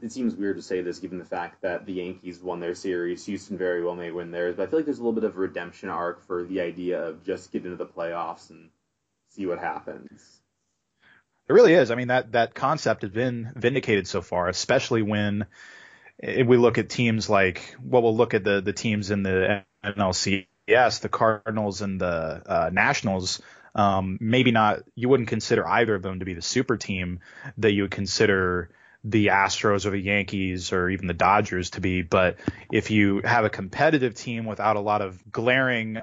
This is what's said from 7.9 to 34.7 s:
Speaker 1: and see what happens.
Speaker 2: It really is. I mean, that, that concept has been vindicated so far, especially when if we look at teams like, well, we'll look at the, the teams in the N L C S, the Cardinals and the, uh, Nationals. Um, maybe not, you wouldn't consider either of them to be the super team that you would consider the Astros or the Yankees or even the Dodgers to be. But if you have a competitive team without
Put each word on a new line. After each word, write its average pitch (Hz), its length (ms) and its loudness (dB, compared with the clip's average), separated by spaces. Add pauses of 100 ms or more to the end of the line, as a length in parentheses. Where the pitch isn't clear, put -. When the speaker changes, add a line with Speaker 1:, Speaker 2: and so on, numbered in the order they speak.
Speaker 1:
and 80 200 -20 (600)
see 101 160 -8
what 85 140 -4
happens. - 800 -12 (1080)
Speaker 2:
It 135 60 4
really 202 200 10
is. 147 160 6
I 117 60 0
mean, 123 140 -2
that, 123 240 0
that 117 200 2
concept 135 500 -2
has 101 80 -8
been 117 440 -4
vindicated 120 540 0
so 95 120 -2
far, 87 280 -2
especially 120 540 0
when 104 420 -2 (760)
if - 260 2
we 120 120 8
look 120 220 6
at 107 100 -2
teams 113 400 0
like, 95 520 0
well, 127 200 4
we'll 113 160 4
look 117 160 4
at 107 100 0
the, 101 160 2
the 98 140 -2
teams 104 360 -2
in 101 140 0
the 95 400 2 (220)
N 101 100 -4
L 98 160 2
C 95 380 -4 (180)
S, 113 320 4
the - 80 -6
Cardinals 107 760 0
and 98 200 -6
the, 82 440 -2
uh, 85 280 0
Nationals. 98 680 0 (340)
Um, 95 440 0
maybe 120 300 2
not, 110 300 4 (160)
you 120 120 -2
wouldn't 123 220 4
consider 110 380 0
either 110 260 2
of 98 80 -2
them 95 160 -6
to 92 80 -8
be 92 80 -6
the 85 80 -10
super 123 360 0
team 90 420 -6 (400)
that 107 140 4
you 101 100 2
would 98 80 -4
consider 95 800 0 (320)
the 107 240 2
Astros 98 580 2
or 104 60 -2
the 98 80 -2
Yankees 95 720 -2
or 90 160 0
even 92 160 -4
the 87 80 -4
Dodgers 92 580 2
to - 100 -8
be. 92 200 0
But 90 360 2 (340)
if 107 180 0
you 101 340 4
have 117 220 2
a 104 60 0
competitive 127 640 0
team 117 320 -8
without 104 300 0